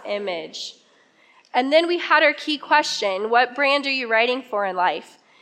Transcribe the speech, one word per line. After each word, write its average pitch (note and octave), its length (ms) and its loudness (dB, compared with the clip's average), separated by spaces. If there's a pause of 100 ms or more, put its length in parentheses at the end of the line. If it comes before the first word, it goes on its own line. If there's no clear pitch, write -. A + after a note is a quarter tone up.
image. G3+ 680 -8 (760)
And C4 200 0
then E4 160 4
we F4 100 0
had D#4+ 240 2
our D4+ 100 4
key D4+ 240 -6
question, A3 760 0
what B3 260 2
brand C#4 320 0
are - 20 -2
you C4 180 -4
writing A#3+ 320 2
for G#3 240 -4
in F#3+ 120 -4
life? F3 420 -2 (240)